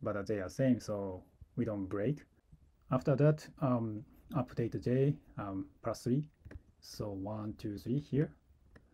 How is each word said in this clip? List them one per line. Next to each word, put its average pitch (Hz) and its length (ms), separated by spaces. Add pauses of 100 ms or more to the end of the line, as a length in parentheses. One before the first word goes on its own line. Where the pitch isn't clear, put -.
but, 110 140
uh, 101 60
they 104 180
are 90 80
same, 127 320
so 98 420 (360)
we 120 80
don't 101 220
break. 104 360 (680)
After 135 260
that, 151 280 (160)
um, 113 440 (300)
update 120 480
J, 135 320 (240)
um, 98 260 (180)
plus 110 200
three, 135 200 (560)
so - 300
one, 104 480
two, 101 220
three 123 200
here. 147 320 (640)